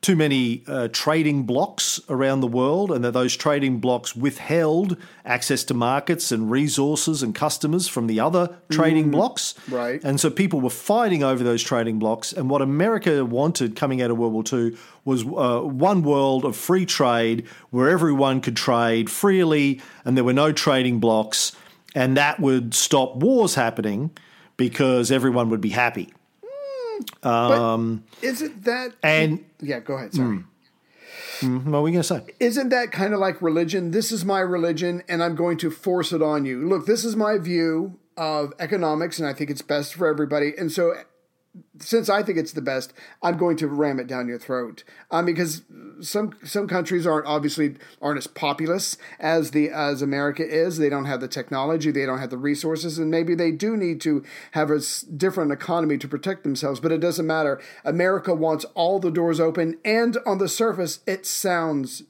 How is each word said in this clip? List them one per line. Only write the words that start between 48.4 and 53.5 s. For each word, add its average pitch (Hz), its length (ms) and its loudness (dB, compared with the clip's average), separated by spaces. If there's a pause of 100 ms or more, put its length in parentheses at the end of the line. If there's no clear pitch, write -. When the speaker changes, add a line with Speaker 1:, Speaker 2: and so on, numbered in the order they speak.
Speaker 2:
as 156 320 0
the, 151 180 2
as 143 320 -2
America 143 420 -2
is. 160 340 0
They 151 100 2
don't 139 160 -2
have 135 160 -4
the 127 80 -8
technology, 143 640 -2
they 139 140 0
don't 131 120 -2
have 127 120 -8
the 127 80 -8
resources, 156 600 -4
and 160 100 -2
maybe 165 280 0
they 165 160 0